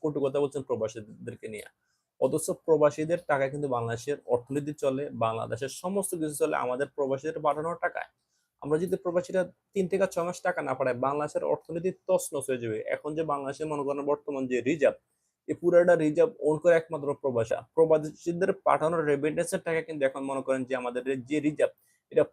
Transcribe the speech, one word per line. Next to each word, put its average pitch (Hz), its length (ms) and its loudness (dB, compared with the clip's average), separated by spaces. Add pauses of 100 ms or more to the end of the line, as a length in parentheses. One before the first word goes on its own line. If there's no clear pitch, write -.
কটু 151 220 -4
কথা 135 180 -2
বলছেন 143 260 -4
প্রবাসীদেরকে 110 840 -8
নিয়ে, 104 160 -14 (560)
অথচ 151 220 0 (200)
প্রবাসীদের 156 540 4 (100)
টাকায় 135 240 2
কিন্তু 147 220 -4
বাংলাদেশের 117 420 -4 (160)
অর্থনীতি 139 380 -4 (100)
চলে, 139 220 0 (200)
বাংলাদেশের 113 460 -2 (120)
সমস্ত 190 280 -2 (100)
কিছু 151 200 -4
চলে 156 140 2 (100)
আমাদের 123 220 -2 (100)
প্রবাসীদের 143 500 -2
পাঠানোর 156 380 -2
টাকায়। - 240 -6 (540)
আমরা 147 200 0
যদি 185 220 -2
প্রবাসীরা 180 380 0 (320)
তিন 196 160 0
থেকে 190 240 2
ছয় 170 140 -2
মাস 180 180 -6
টাকা 175 220 0
না 135 100 -2
পাঠায়, 127 280 0
বাংলাদেশের 147 460 -2
অর্থনীতি 165 380 -4 (180)
তছনছ 175 420 0
হয়ে 123 120 -2
যাবে। 110 160 -2 (160)
এখন 151 220 -6
যে 160 60 0 (100)
বাংলাদেশে 139 400 -6
মনে 143 140 -2
করেন 143 140 -2 (100)
বর্তমান 143 400 -4
যে 123 80 2 (100)
রিজার্ভ, 139 300 2 (520)
এই - 100 -2
পুরোটা 175 340 6 (100)
রিজার্ভ 160 260 4 (160)
ওন 156 160 4
করে 175 140 8
একমাত্র 156 320 -2 (140)
প্রবাসী। 120 320 0 (220)
প্রবাসীদের 160 760 2 (160)
পাঠানোর 156 440 4
রেমিটেন্সের 156 560 0
টাকা 160 200 0
কিন্তু 156 220 -6
এখন 135 220 -4
মনে 135 160 -4
করেন 131 220 2
যে 131 120 -2
আমাদের 123 220 -4 (280)
যে 151 160 0
রিজার্ভ, 147 260 2 (400)
এটা 156 200 4